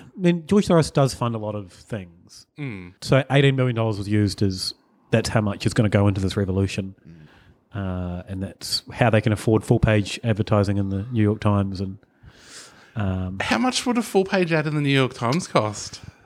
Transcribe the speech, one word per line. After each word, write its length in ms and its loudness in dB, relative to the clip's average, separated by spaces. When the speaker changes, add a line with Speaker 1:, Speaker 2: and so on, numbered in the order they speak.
Speaker 1:
mean, 300 0
George 220 2
Soros 260 4
does 200 2
fund 200 -4
a 40 -6
lot 180 -6
of 160 -10
things. 760 -14
Speaker 2:
Mm. 440 -10
Speaker 1:
So 300 2
eighteen 240 4
billion 200 0
dollars 220 -2
was 100 -8
used 340 2
as, 320 -2
that's 180 2
how 120 0
much 240 -2
is 80 -2
gonna 160 2
go 180 4
into 140 2
this 160 -2
revolution. 580 -2
Speaker 2:
Mm. 140 -20
Speaker 1:
Uh, 540 -6
and 140 -8
that's 420 -8
how 160 2
they 120 4
can 120 0
afford 300 2
full-page 600 2
advertising 540 2
in 120 -2
the 220 -4
New 120 2
York 180 2
Times. 400 0
And, 160 -8
um, 460 -4
Speaker 2:
How 160 0
much 280 -2
would 120 0
a 40 0
full-page 520 0
ad 120 2
in 100 -2
the 60 0
New 120 0
York 200 2
Times 340 -2
cost? 520 -4